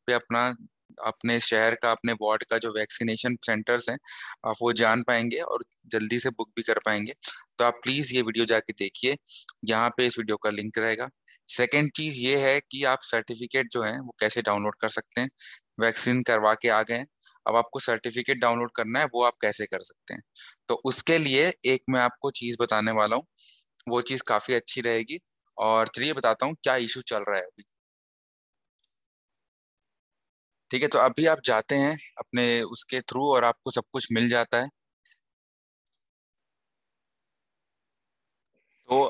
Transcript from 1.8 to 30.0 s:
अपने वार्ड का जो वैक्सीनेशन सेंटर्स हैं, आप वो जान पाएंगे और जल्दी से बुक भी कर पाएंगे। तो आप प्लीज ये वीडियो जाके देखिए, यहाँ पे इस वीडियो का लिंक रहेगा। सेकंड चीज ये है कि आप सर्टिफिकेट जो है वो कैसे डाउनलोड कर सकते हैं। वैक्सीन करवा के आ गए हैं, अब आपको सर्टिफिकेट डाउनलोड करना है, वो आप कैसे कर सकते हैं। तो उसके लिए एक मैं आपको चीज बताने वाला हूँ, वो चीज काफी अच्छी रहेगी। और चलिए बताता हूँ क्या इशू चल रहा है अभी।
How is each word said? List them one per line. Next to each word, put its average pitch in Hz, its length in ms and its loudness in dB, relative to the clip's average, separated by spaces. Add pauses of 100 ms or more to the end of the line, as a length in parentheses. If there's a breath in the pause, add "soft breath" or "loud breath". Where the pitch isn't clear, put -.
अपने 117 220 -2
वार्ड 107 300 -2
का 113 140 -2
जो 113 140 -4
वैक्सीनेशन 113 640 -4 (100)
सेंटर्स 117 440 -2
हैं, 123 80 -4 (480 loud breath)
आप 110 160 -2
वो 120 120 2
जान 113 300 2
पाएंगे 117 360 0
और 120 240 -6 (280)
जल्दी 110 280 -2
से 131 100 -2
बुक 117 260 -8
भी 117 80 -6
कर 110 220 0
पाएंगे। 107 280 -2 (440 loud breath)
तो 120 80 4
आप 120 180 0
प्लीज 131 320 -2
ये 127 60 2
वीडियो 113 240 0
जाके 110 340 0
देखिए, 127 380 -2 (480 loud breath)
यहाँ 113 320 2
पे 123 100 4
इस 117 120 -2
वीडियो 107 180 -2
का 107 140 -2
लिंक 104 260 -6
रहेगा। 113 320 -2 (400 soft breath)
सेकंड 143 420 2
चीज 156 280 -4
ये 131 240 2
है 135 180 4
कि 135 240 -8
आप 131 180 0
सर्टिफिकेट 117 680 -4
जो 120 120 0
है 113 160 -4
वो 127 200 -14
कैसे 107 220 0
डाउनलोड 104 400 0
कर 110 80 0
सकते - 320 -6
हैं। 131 80 -2 (500 loud breath)
वैक्सीन 120 440 2
करवा 110 320 4
के 120 140 0
आ 110 140 4
गए 117 120 -6
हैं, 131 100 -6 (400 soft breath)
अब 107 100 2
आपको 120 240 0
सर्टिफिकेट 120 580 -2
डाउनलोड 120 380 0
करना 117 240 -2
है, 151 60 2
वो 120 180 0
आप 120 180 4
कैसे 104 240 -2
कर 92 180 -6
सकते - 300 -18
हैं। - 80 -14 (480 loud breath)
तो 120 60 0 (100)
उसके 165 320 2
लिए 151 340 2 (140)
एक 127 240 2
मैं 131 100 2
आपको 123 320 0
चीज 120 300 -6
बताने 110 300 2
वाला 107 240 2
हूँ, 151 100 -2 (640 soft breath)
वो 120 140 0
चीज 127 260 -4
काफी 120 260 0
अच्छी 120 280 -2
रहेगी। 117 380 -2 (380)
और 110 300 2
चलिए 143 260 -2
बताता 123 320 0
हूँ 156 180 -4
क्या 131 140 2
इशू 120 260 -4
चल 104 240 -4
रहा 101 80 0
है 92 80 -2
अभी। 92 200 -20 (3000)